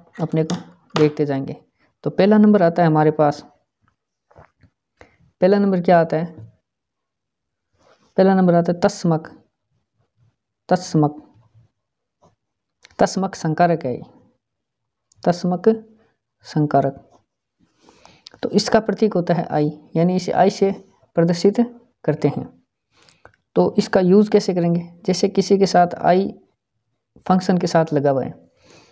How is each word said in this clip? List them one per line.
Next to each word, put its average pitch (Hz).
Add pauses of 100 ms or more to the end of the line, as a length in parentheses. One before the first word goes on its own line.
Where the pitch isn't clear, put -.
(180)
अपने 160
को 175 (380)
देखते 151
जाएंगे। 135 (480)
तो 156
पहला 208
नंबर 208
आता 170
है 165
हमारे 156
पास, 147 (2000)
पहला 196
नंबर 196
क्या 175
आता 160
है? - (1700)
पहला 190
नंबर 180
आता 170
है 175
तस्मक, 165 (1300)
तस्मक, 156 (1800)
तस्मक 190
संकारक 165
है 123
ये, - (1200)
तस्मक 175 (760)
संकारक। 143 (1400)
तो -
इसका -
प्रतीक 214
होता 175
है 165
आई, 151 (260)
यानी 175
इसे 180
आई 190
से 196 (460)
प्रदर्शित 175 (440)
करते 147
हैं। - (1120)
तो 180
इसका 202
यूज़ 208
कैसे 202
करेंगे? 170 (220)
जैसे 185
किसी 196
के 196
साथ 175
आई 190 (1000)
फंक्शन 185
के 175
साथ 160
लगा 143
हुआ 131
है, - (580)